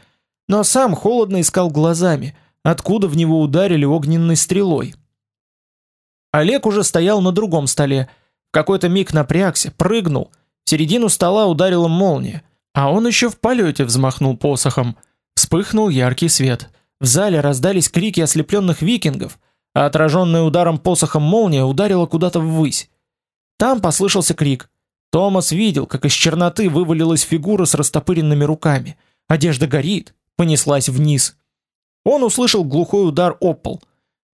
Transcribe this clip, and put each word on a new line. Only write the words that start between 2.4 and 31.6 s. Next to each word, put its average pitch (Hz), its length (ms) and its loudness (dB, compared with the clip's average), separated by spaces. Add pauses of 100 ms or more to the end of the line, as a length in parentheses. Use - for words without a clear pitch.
откуда 185 460 0
в 147 80 -2
него 165 240 2
ударили 156 420 0
огненной 160 540 0
стрелой. 185 580 -2 (1400)
Олег 190 340 0
уже 208 180 0
стоял 185 380 0
на 185 100 2
другом 165 360 -2
столе. 135 420 -2 (400)
В - 20 -20
какой-то 180 360 0
миг 185 260 -2
напрягся, 156 580 0
прыгнул. 185 600 -2 (320)
В - 60 -8
середину 165 400 0
стола 196 380 2
ударила 175 400 2
молния, 160 560 -2 (300)
а 139 180 0
он 220 160 0
еще 240 220 0
в - 100 -12
полете 214 440 0
взмахнул 131 540 0
посохом. 127 580 -2 (400)
Вспыхнул 202 540 0
яркий 127 400 0
свет. 131 400 -2 (300)
В 135 60 -2
зале 165 340 2
раздались 143 500 0
крики 190 320 -2
ослепленных 165 600 0
викингов, 156 580 -2 (340)
а 143 120 2
отраженная 165 580 2
ударом 165 340 0
посохом 160 460 0
молния 165 400 2
ударила 175 420 0
куда-то 170 340 -2
ввысь. 160 500 -2 (680)
Там 247 240 0
послышался 185 520 0
крик. 139 360 -2 (420)
Томас 185 400 0
видел, 170 360 0
как - 180 -4
из 139 60 0
черноты 175 580 0
вывалилась 160 520 0
фигура 175 440 -2
с - 80 0
растопыренными 151 680 0
руками. 147 540 -2 (300)
Одежда 156 380 0
горит, 151 480 -2 (220)
понеслась 147 540 0
вниз. 139 460 0 (680)